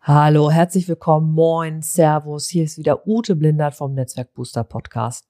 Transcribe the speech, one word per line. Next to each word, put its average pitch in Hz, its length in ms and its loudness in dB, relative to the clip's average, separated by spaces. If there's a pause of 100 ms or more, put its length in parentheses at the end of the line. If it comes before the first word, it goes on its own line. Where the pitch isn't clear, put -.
Hallo, 147 460 4
herzlich 175 380 0
willkommen, 160 440 0
moin, 160 520 0
servus. 151 640 0
Hier 170 140 0
ist 156 160 -6
wieder 151 260 -2
Ute 220 300 0
Blindert 151 400 0
vom 135 180 -6
Netzwerk 127 400 -8
Booster 120 300 -8
Podcast, - 680 -8